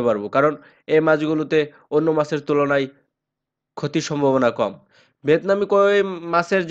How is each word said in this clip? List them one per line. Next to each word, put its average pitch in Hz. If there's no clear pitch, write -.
পারবো, 104
কারণ 147
এই 156
মাছগুলোতে 156
অন্য 156
মাছের 151
তুলনায় 143
ক্ষতির 151
সম্ভাবনা 135
কম। 110
ভিয়েতনামি 180
কই 202
মাছের 175